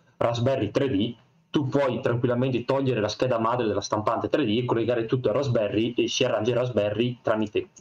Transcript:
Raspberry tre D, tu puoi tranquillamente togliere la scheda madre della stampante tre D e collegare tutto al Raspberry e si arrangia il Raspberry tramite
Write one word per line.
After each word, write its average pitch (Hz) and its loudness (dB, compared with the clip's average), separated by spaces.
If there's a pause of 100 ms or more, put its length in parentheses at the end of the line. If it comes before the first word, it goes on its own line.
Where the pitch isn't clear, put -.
(160)
Raspberry 117 0
tre 139 0
D, 117 -2 (340)
tu 147 0
puoi 127 0
tranquillamente 120 0
togliere 131 0
la 101 0
scheda 127 0
madre 117 0
della 101 0
stampante 110 -2
tre 147 2
D 107 2
e - -2
collegare 113 0
tutto 123 0
al 104 2
Raspberry 117 0
e 117 2
si - 0
arrangia 113 0
il 117 2
Raspberry 117 0
tramite 107 -2 (100)